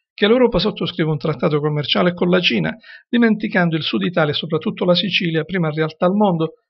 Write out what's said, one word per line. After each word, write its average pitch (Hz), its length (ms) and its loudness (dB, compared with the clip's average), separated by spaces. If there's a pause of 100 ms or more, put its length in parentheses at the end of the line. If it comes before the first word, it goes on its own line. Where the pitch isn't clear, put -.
(140)
che 233 140 0
l'Europa 233 320 4
sottoscrive 170 500 -2
un 151 80 0
trattato 151 440 -2
commerciale 151 520 0
con 175 160 0
la 180 120 4
Cina, 175 340 0 (340)
dimenticando 214 680 2
il 156 40 -4
Sud - 220 -4
Italia 165 300 0
e - 20 -4
soprattutto 160 480 -4
la 175 100 4
Sicilia, 170 520 -2
prima 170 260 -2
realtà 156 340 -2
al 180 80 2
mondo 175 420 0 (140)